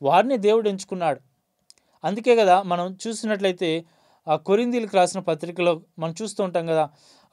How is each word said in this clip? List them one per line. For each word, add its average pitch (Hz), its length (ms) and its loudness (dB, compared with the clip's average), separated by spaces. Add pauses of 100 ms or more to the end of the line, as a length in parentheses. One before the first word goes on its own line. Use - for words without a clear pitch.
వారిని 196 340 2
దేవుడు 214 320 0
ఎంచుకున్నాడు. 185 520 -4 (840)
అందుకే 220 320 2
కదా 196 260 6
మనం 180 440 -4
చూసినట్లయితే, 190 800 -2 (440)
ఆ, 156 80 2
కొరింథీయులకు 220 600 0
రాసిన 180 240 2
పత్రికలో 170 600 -2 (180)
మనం 165 240 -6
చూస్తూ 208 220 -4
ఉంటాం 175 220 -2
కదా, 160 220 0 (440)